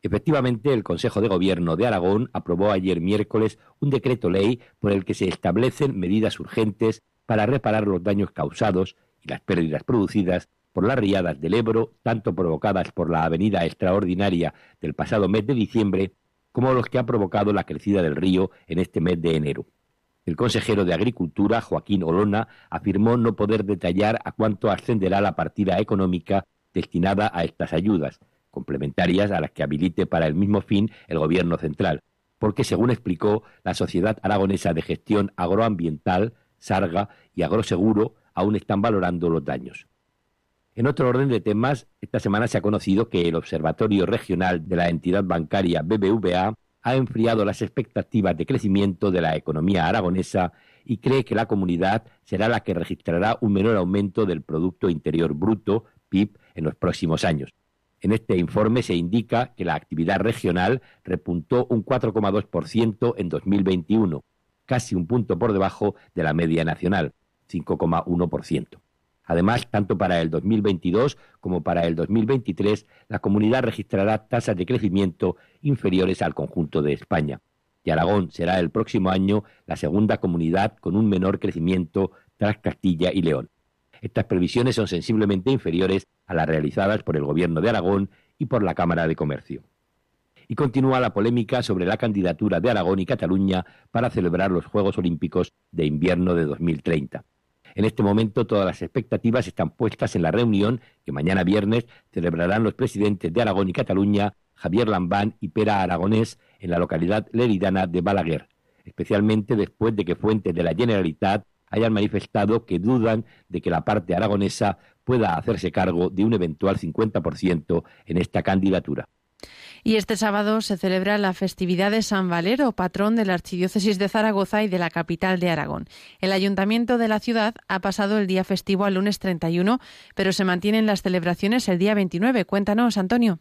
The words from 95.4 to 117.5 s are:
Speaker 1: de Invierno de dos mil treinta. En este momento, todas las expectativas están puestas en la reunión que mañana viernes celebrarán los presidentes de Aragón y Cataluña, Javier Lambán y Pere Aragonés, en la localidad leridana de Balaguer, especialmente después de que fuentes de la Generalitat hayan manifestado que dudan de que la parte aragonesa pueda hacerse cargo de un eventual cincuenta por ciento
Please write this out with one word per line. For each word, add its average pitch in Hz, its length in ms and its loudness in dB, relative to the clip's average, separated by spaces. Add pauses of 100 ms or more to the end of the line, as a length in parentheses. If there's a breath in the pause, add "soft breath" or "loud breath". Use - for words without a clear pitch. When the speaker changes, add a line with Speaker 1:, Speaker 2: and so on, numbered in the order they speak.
Speaker 1:
de 82 140 -2
Invierno 87 500 2
de 85 120 2
dos 71 120 -4
mil 82 240 -2
treinta. 80 420 -4 (520 loud breath)
En 101 80 0
este 110 180 0
momento, 104 460 0
todas 101 180 2
las 90 160 -4
expectativas 117 640 -2
están - 240 -4
puestas - 460 -4
en 87 60 0
la 80 100 2
reunión 113 480 2 (240 soft breath)
que - 80 -10
mañana 85 320 0
viernes 104 420 2 (240 soft breath)
celebrarán 87 540 0
los 104 100 0
presidentes 101 580 -2
de 117 100 0
Aragón 98 260 0
y 90 40 -4
Cataluña, 101 600 0 (200)
Javier 107 340 0
Lambán 101 500 0
y 95 120 -8
Pere 107 200 0
Aragonés, 98 720 0 (180 soft breath)
en 90 120 -8
la 85 100 0
localidad 87 500 0
leridana 98 560 2
de 87 140 -2
Balaguer, 85 480 -2 (360)
especialmente 107 720 0
después 110 400 0
de 101 100 0
que 82 120 -2
fuentes 104 360 0
de 85 120 -2
la 82 100 0
Generalitat 101 720 0 (240)
hayan 113 240 0
manifestado 107 720 0
que 87 140 -2
dudan 113 440 2 (240 soft breath)
de 87 120 -6
que - 100 -4
la 80 140 -2
parte 92 320 0
aragonesa 101 640 0 (260 soft breath)
pueda 107 320 2
hacerse 87 340 -2
cargo 90 400 0
de 95 140 0
un 117 100 4
eventual 90 420 0
cincuenta 104 440 -2
por 78 160 -4
ciento 85 480 0 (200 soft breath)